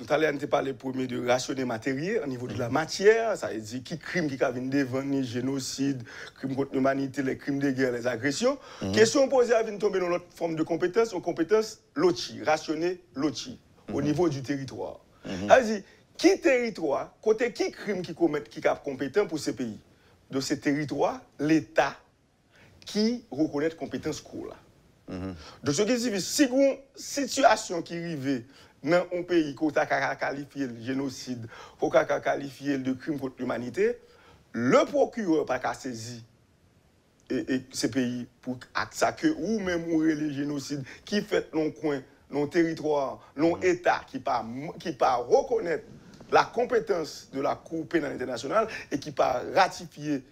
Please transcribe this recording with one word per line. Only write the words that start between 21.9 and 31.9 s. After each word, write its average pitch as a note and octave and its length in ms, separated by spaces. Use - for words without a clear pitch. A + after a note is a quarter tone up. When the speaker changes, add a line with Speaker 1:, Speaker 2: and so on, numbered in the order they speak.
Speaker 1:
qui A3+ 460
reconnaît B3+ 400
compétence - 500
cour - 260
là. - 80
Speaker 2:
Mhm. F#2 220
Speaker 1:
De C#3+ 100
ce E3 100
qui A#3 160
signifie, A3 220
si - 240
une C4+ 320
situation A3 840
qui E3+ 140
arrive C#3 480
dans F3 320
un F3 100
pays E3 320
qu'on D#3 140
a C#3+ 460
qualifié C#3 520
de A#2 160
génocide, B2+ 640
qu'on D3+ 100
a D3+ 160